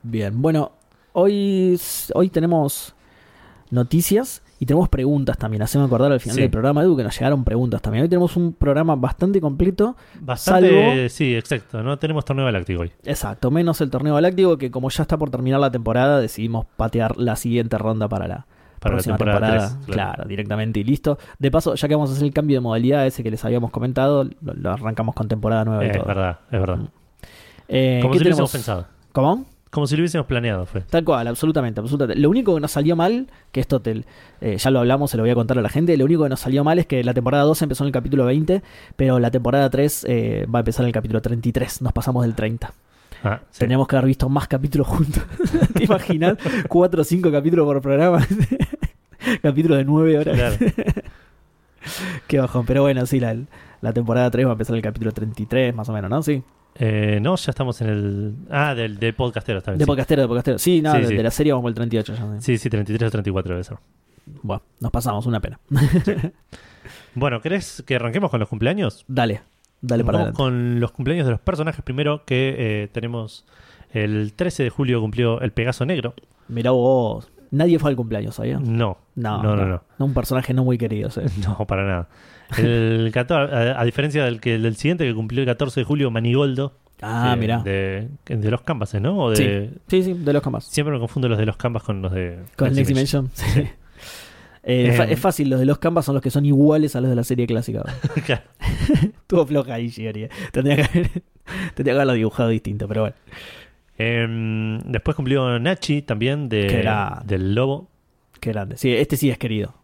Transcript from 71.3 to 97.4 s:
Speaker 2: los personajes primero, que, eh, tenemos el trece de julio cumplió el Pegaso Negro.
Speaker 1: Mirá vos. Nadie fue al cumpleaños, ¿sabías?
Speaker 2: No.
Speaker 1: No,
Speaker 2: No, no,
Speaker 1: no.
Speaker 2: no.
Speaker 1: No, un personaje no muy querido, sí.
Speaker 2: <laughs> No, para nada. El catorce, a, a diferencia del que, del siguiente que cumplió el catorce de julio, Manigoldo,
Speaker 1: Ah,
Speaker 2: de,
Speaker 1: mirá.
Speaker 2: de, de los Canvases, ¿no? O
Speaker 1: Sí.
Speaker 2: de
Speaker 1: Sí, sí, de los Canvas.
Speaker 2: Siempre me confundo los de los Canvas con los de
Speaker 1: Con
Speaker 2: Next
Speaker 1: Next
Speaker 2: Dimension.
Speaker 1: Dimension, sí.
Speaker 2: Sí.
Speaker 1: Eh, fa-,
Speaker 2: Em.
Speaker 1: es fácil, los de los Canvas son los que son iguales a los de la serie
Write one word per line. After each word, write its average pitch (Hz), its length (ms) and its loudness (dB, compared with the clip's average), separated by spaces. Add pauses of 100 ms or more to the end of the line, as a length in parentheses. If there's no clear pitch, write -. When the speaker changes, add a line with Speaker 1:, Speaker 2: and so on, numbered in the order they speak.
Speaker 2:
los 113 80 -2
personajes 156 440 -4
primero, 147 400 -2
que, 135 340 0
eh, 104 320 -2
tenemos 117 540 -8 (480)
el 107 400 0
trece 180 300 -2
de 120 80 0
julio 123 320 0
cumplió 117 400 0
el 117 100 -4
Pegaso 123 320 -2
Negro. 123 300 -4 (340)
Speaker 1:
Mirá 117 220 0
vos. 120 600 2 (220)
Nadie 160 260 4
fue 147 120 0
al 131 60 0
cumpleaños, 110 380 -6
¿sabías? 127 260 -4
Speaker 2:
No. 113 380 0 (160)
Speaker 1:
No, 107 280 -2
Speaker 2:
No, 104 120 2
no, - 20 2
Speaker 1:
no. 98 100 2
Speaker 2:
no. 90 160 -2 (160)
Speaker 1:
No, 135 80 0
un 139 80 -2
personaje 127 400 -2
no 127 100 2
muy 123 140 2
querido, 107 320 -4
sí. - 100 -8 (100)
Speaker 2:
<laughs> 92 160 -4
No, 104 200 -2
para 98 200 -2
nada. 87 220 -2 (500)
El 113 560 2
catorce, 139 400 0
a, 123 260 0
a 117 40 2
diferencia 143 400 0
del 117 160 -2
que, 113 180 0
del 110 180 0
siguiente 160 300 0
que 117 80 -2
cumplió 113 280 -4
el 127 40 0
catorce 127 340 -2
de 117 40 0
julio, 143 260 0
Manigoldo, 131 600 0 (320)
Speaker 1:
Ah, 120 300 0
Speaker 2:
de, 117 60 0
Speaker 1:
mirá. 113 220 0
Speaker 2:
de, 98 460 -4 (180)
de 107 240 -2
los 123 120 -2
Canvases, 107 400 -4
¿no? 185 160 0
O 117 180 2
Speaker 1:
Sí. 104 80 4
Speaker 2:
de 101 260 -2 (180)
Speaker 1:
Sí, 185 160 4
sí, 185 100 -2
de 147 180 0
los 143 100 4
Canvas. 120 220 -4
Speaker 2:
Siempre 147 300 -2
me 120 60 -2
confundo 123 280 -2
los 113 100 2
de 110 80 2
los 107 100 -2
Canvas 117 260 -4
con 101 180 -4
los 95 120 -4
de 90 260 -4 (180)
Speaker 1:
Con 131 120 0
Speaker 2:
Next 135 80 0
Speaker 1:
Next 135 120 2
Speaker 2:
Dimension. 135 460 0
Speaker 1:
Dimension, - 200 -2
sí. 143 80 4
Speaker 2:
Sí. 139 60 -6 (960)
Speaker 1:
Eh, 123 320 2
fa-, 120 80 4
Speaker 2:
Em. 110 60 0
Speaker 1:
es 131 80 2
fácil, 156 320 0
los 131 80 2
de 131 80 4
los 143 120 2
Canvas 170 260 0
son 139 100 0
los 135 80 0
que 135 80 0
son 143 160 2
iguales 147 480 4
a 123 60 -2
los 131 100 0
de 120 60 2
la 117 80 0
serie 120 240 0